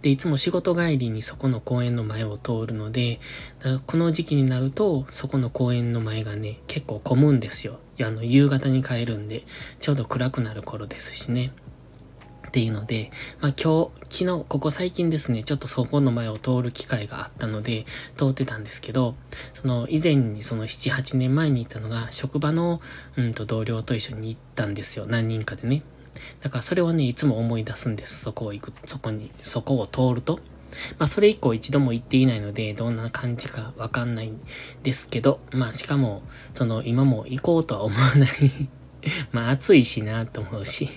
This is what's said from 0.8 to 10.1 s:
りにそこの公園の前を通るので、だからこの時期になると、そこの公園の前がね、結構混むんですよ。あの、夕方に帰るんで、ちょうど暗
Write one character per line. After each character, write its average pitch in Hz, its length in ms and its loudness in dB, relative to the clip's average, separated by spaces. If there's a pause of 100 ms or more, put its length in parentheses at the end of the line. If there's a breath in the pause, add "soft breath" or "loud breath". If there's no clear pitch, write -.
り 120 120 0
に 110 120 -4
そ - 140 -6
こ 135 100 -2
の 123 140 2
公 123 240 0
園 120 100 0
の 117 80 -2
前 107 220 -4
を 104 140 -6
通 113 280 -2
る 117 80 -6
の 107 160 -6
で、 120 300 -2 (400 loud breath)
だ - 60 -16
か 131 40 2
ら 131 160 0
こ 165 120 -2
の 170 120 4
時 160 140 0
期 151 100 -2
に 139 80 6
な 127 160 4
る 135 140 0
と、 165 380 0
そ - 180 -8
こ 135 100 0
の 123 100 0
公 123 240 0
園 120 200 0
の 117 80 0
前 110 240 -4
が 107 100 -6
ね、 107 320 -6
結 - 220 -6
構 104 100 -4
混 123 220 4
む 147 120 8
ん 127 60 6
で 110 140 -2
す - 160 -6
よ。 - 100 -12 (220)
あ 110 100 0
の、 110 140 -6
夕 139 240 8
方 135 200 2
に 131 140 4
帰 120 240 -2
る 113 100 -2
ん 104 120 -8
で、 110 160 -8 (340 loud breath)
ち - 120 -2
ょ - 20 4
う - 20 4
ど 127 100 0
暗 127 280 -2